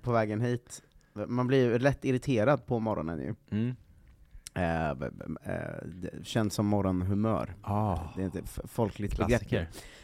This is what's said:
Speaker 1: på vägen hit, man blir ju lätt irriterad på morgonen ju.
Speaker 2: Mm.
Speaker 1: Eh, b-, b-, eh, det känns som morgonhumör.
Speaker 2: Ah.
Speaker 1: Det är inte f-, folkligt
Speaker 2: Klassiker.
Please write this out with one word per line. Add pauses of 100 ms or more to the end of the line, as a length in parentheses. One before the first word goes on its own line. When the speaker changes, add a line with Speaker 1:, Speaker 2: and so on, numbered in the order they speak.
Speaker 1:
på
vägen
hit, (440)
man
blir
ju
lätt
irriterad
på
morgonen
ju. (160)
Speaker 2:
Mm. (760)
Speaker 1:
Eh,
b-,
b-, (280)
eh,
det
känns
som
morgonhumör.
Speaker 2:
Ah. (180)
Speaker 1:
Det
är
inte
f-,
folkligt
Speaker 2:
Klassiker. (360)